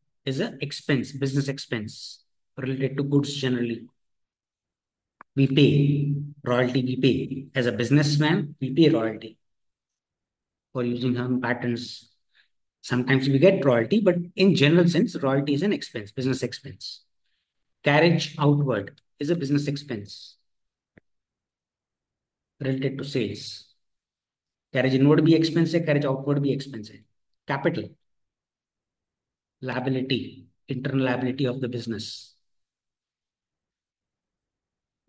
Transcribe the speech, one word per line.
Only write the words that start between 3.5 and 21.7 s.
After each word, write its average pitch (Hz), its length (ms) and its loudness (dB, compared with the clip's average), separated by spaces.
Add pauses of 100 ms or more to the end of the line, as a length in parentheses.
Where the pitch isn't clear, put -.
We 135 120 4
pay 143 680 4 (300)
royalty, 123 400 0
we 127 140 -4
pay। - 580 0
As 127 100 0
a 120 60 2
businessman, 147 920 2
we 127 140 -4
pay 156 140 8
royalty 110 500 -2 (1300)
for 127 120 -4
using 120 320 -2
some 123 260 -2
patents। 120 680 -4 (760)
Sometimes 131 440 0
we 135 120 2
get 165 260 6
royalty, 123 360 2
but 180 160 2 (180)
in 190 180 6
general 160 340 6
sense, 170 280 2
royalty 139 400 0
is 147 80 -2
an 208 100 0
expense, 107 380 -8
business 131 320 -2
expense। - 640 -12 (800)
Carriage 156 540 2
outward 143 640 0 (180)
is 147 120 -2
a 175 40 0
business 143 320 -2
expense - 680 -10 (2250)